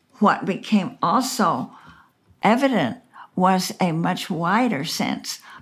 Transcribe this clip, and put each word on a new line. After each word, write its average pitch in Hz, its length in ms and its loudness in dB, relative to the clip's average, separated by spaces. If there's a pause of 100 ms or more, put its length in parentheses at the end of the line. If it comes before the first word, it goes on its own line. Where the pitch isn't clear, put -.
(200)
what 190 260 2
became 180 560 0
also 170 680 0 (720)
evident 220 560 2 (380)
was 185 440 2
a 180 120 2
much 170 380 -2
wider 185 540 0
sense - 560 -6 (220)